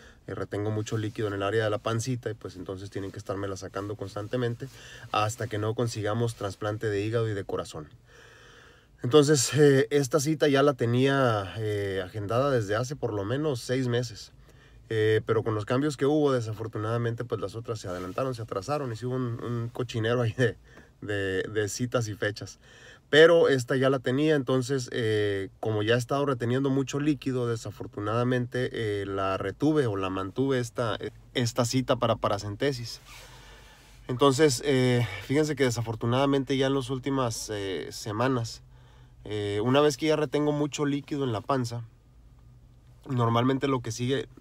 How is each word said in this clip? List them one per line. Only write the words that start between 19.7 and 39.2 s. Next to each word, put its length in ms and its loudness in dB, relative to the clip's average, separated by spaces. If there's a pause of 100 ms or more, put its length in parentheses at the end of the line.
cochinero 480 -2
ahí 120 0
de, 240 2 (440)
de, 440 -2
de 240 -2
citas 400 -2
y 80 -8
fechas. 420 -6 (500)
Pero 400 10
esta 280 2
ya 120 4
la 120 2
tenía, 340 2
entonces, 580 0
eh, 580 0 (100)
como 240 0
ya 100 4
he 20 6
estado 300 0
reteniendo 440 0
mucho 280 -2
líquido, 480 -2
desafortunadamente, 1300 -2
eh, 340 -4
la 300 -2
retuve 500 0
o 80 0
la 160 -2
mantuve 480 -2
esta, 400 -4 (360)
esta 300 0
cita 300 0
para 220 2
paracentesis. 840 -4 (1080)
Entonces, 560 4
eh, 420 4 (160)
fíjense 320 2
que 80 0
desafortunadamente 920 2
ya 100 2
en 80 2
las 160 -2
últimas, 640 -2
eh, 380 -4
semanas, 720 -2 (580)